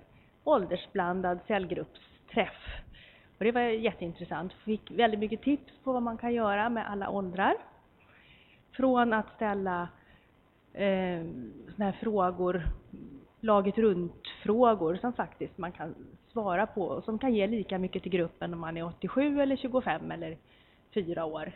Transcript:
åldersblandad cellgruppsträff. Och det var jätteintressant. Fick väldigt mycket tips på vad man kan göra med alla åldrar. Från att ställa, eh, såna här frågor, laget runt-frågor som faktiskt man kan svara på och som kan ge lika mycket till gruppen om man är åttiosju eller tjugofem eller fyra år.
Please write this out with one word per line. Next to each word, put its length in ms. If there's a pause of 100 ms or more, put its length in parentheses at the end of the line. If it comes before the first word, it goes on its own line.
(440)
åldersblandad 1040
cellgruppsträff. 1300 (560)
Och 80
det 60
var 100
jätteintressant. 920
Fick 380
väldigt 280
mycket 220
tips 320 (100)
på 100
vad 100
man 140
kan 160
göra 360
med 220
alla 180
åldrar. 460 (1160)
Från 420
att 220
ställa, 520 (840)
eh, 500 (520)
såna 100
här 160
frågor, 640 (760)
laget 380
runt-frågor 1160
som 180
faktiskt 440
man 140
kan 240 (360)
svara 340
på 160
och 220
som 160
kan 140
ge 140
lika 300
mycket 260
till 80
gruppen 420
om 60
man 180
är 60
åttiosju 580
eller 140
tjugofem 560
eller 260 (560)
fyra 320
år. 300